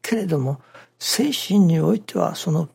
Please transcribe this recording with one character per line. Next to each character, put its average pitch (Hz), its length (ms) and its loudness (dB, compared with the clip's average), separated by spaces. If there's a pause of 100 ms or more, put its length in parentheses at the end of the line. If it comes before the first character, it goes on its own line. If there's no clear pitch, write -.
け - 160 -2
れ 208 80 -4
ど 160 120 0
も、 135 240 -2 (380)
精 285 320 -2
神 202 300 2
に 165 180 4
お 160 160 2
い - 60 -6
て - 180 -6
は - 160 -2
そ - 160 -6
の 151 240 0